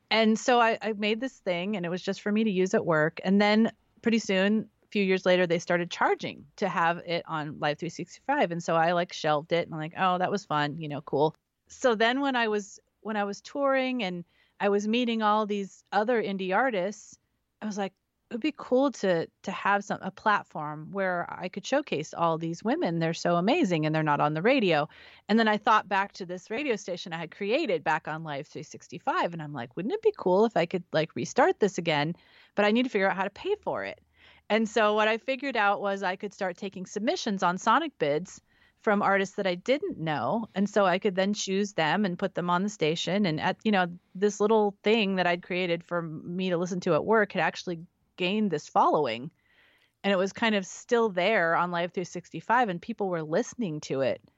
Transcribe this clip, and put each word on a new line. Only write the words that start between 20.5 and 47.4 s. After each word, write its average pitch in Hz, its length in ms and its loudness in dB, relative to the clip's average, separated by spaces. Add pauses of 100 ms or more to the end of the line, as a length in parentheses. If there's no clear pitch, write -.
where 185 380 -4
I 165 200 -10
could - 160 -12
showcase 220 480 -2
all 165 240 0
these 165 260 -6
women. 214 360 0
They're 165 140 0
so 175 220 0
amazing, 180 500 2
and 156 80 0
they're 160 100 0
not 147 180 2
on 151 140 2
the 160 60 -2
radio." 190 460 4 (400)
And 208 100 4
then 220 120 4
I 214 80 4
thought 214 320 2
back 196 240 0
to 190 120 -12
this 180 240 -10
radio 240 280 -2
station 175 340 -8
I 165 60 -6
had 165 180 -10
created 208 480 -2
back 156 240 0
on 160 160 -6
Live 151 240 -8
three - 160 -12
sixty-five, 262 720 -6
and 170 80 -8
I'm 147 100 -10
like, 120 240 -10
"Wouldn't 208 180 -6
it 440 80 -6
be 415 160 2
cool 190 280 2
if 233 100 -2
I 170 100 2
could, 180 280 -6
like, 156 200 0
restart 269 460 0
this - 180 0
again? 160 380 0 (400)
But 208 80 2
I 208 80 4
need 240 120 2
to 254 60 -4
figure 196 200 0
out 175 80 -2
how 190 80 -2
to 196 40 -6
pay 392 320 -6
for 120 220 -6
it." 98 160 -10 (500)
And 220 200 0
so 214 240 2
what 214 160 2
I 226 80 0
figured 262 400 -4
out 202 240 2
was 196 220 -2
I 185 120 -2
could 202 180 -10
start 185 220 -6
taking 190 300 -10
submissions 214 580 -2
on 180 140 2
Sonic 269 420 2
Bids 151 400 -2 (400)
from 208 220 2
artists 196 340 2
that 202 100 -2
I 180 100 0
didn't 294 440 -2
know. 156 560 -2
And 196 140 2
so 202 160 4
I 180 140 4
could 196 160 0
then 190 180 2
choose 202 400 -2
them 165 320 2
and 180 120 -2
put 190 160 -2
them 175 160 -2
on 175 140 2
the 208 60 -2
station. 170 560 0
And 165 160 0
at, 190 240 -2
you 214 80 2
know, 185 140 4 (280)
this 202 240 0
little 208 340 2 (100)
thing 214 340 2
that 175 100 2
I'd 175 160 0
created 175 400 -2
for 175 180 -4
me 175 480 -6
to 175 80 2
listen 180 240 -4
to 175 120 2
at 147 100 2
work 208 300 2
had 185 80 0